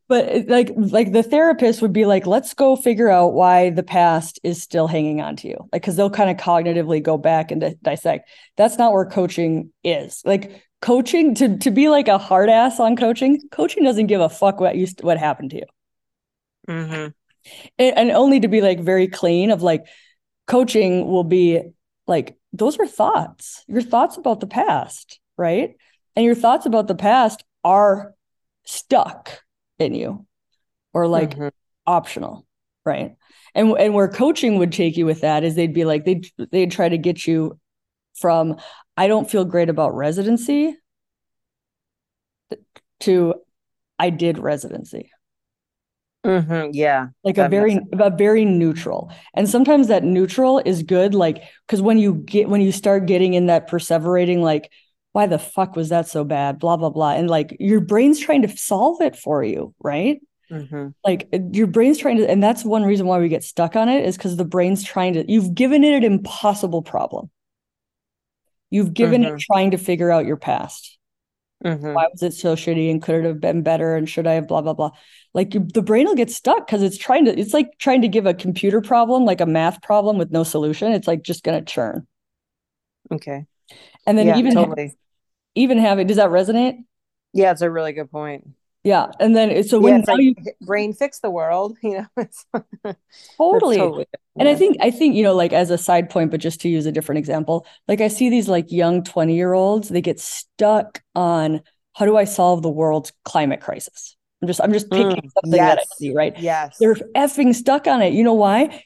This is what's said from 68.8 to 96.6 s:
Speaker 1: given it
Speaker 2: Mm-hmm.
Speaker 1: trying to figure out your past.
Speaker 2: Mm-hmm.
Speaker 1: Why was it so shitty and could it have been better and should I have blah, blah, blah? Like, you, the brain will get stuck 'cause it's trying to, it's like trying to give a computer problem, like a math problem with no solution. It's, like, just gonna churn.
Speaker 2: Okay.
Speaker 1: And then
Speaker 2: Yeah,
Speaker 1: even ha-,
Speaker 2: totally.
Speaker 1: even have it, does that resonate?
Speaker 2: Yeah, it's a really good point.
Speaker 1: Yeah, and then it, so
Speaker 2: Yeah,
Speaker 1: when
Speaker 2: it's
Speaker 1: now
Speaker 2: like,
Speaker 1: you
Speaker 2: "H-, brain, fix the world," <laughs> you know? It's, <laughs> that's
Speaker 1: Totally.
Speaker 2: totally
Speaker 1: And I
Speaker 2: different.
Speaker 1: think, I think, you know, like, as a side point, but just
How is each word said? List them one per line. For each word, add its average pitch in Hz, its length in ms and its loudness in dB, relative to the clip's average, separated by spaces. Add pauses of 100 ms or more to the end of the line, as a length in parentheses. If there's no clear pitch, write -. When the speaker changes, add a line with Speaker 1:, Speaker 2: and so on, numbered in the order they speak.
Speaker 1:
given 233 300 4
it 156 100 -4
Speaker 2:
Mm-hmm. 147 60 -12
Speaker 1:
trying 190 320 2
to 185 60 0
figure 175 340 0
out 160 140 2
your 147 120 -4
past. - 600 -8 (680)
Speaker 2:
Mm-hmm. 156 280 -6
Speaker 1:
Why 165 180 0
was 175 120 -10
it 170 100 -2
so 165 220 -2
shitty 165 360 -2
and 160 100 -2
could 160 140 -2
it 165 100 0
have 156 160 -4
been 170 220 -2
better 160 320 0
and 156 120 -4
should 165 200 -4
I 165 60 2
have 160 140 -4
blah, 156 140 -2
blah, 156 120 -4
blah? 151 180 -6 (420)
Like, 196 220 -2
you, 202 60 -2 (120)
the 226 80 0
brain 220 260 2
will 415 80 0
get 233 160 -2
stuck - 360 -2
'cause 208 160 -2
it's 196 140 -2
trying 277 280 2
to, 226 120 2
it's 208 160 -6
like - 260 0
trying 262 240 2
to 240 40 2
give 196 180 0
a 180 80 2
computer 190 480 -2
problem, 233 440 2
like 185 160 0
a 170 40 0
math 160 360 0
problem 208 360 0
with 165 140 -2
no 165 120 0
solution. 156 500 -2
It's, 185 140 -2
like, 165 160 -2
just - 200 -10
gonna 160 200 -2
churn. - 440 -8 (1040)
Speaker 2:
Okay. 147 340 -10 (600)
Speaker 1:
And 208 120 2
then 214 100 2
Speaker 2:
Yeah, - 100 4
Speaker 1:
even 247 180 2
ha-, - 100 4
Speaker 2:
totally. 147 320 -8 (580)
Speaker 1:
even 247 240 2
have 202 200 2
it, 185 80 0
does 202 100 0
that 202 120 4
resonate? 220 480 0 (560)
Speaker 2:
Yeah, 185 180 2
it's 160 100 -2
a 170 100 0
really 160 220 -6
good 151 180 -12
point. 151 360 -12 (420)
Speaker 1:
Yeah, 180 300 2
and 226 160 4
then 220 160 4
it, 202 180 0
so 233 100 4
Speaker 2:
Yeah, 202 40 4
Speaker 1:
when 247 160 8
Speaker 2:
it's - 80 -2
Speaker 1:
now - 80 2
Speaker 2:
like, 262 80 4
Speaker 1:
you 262 160 4
Speaker 2:
"H-, 170 220 -14
brain, 208 320 -4
fix 277 260 -6
the 220 100 -4
world," 175 500 -4
<laughs> - 40 -20
you 202 160 -4
know? 208 80 -14 (100)
It's, - 320 -10
<laughs> - 40 -20
that's 208 440 -12 (400)
Speaker 1:
Totally. 349 400 2
Speaker 2:
totally 160 300 -2 (320)
Speaker 1:
And 277 80 4
I - 80 4
Speaker 2:
different. - 40 -2
Speaker 1:
think, 381 200 4
I 233 120 2
think, 262 240 2
you 214 80 2
know, 196 120 4
like, 175 180 0
as 175 160 2
a 175 80 -2
side 175 320 0
point, 165 220 -2
but 160 80 -4
just 160 220 -8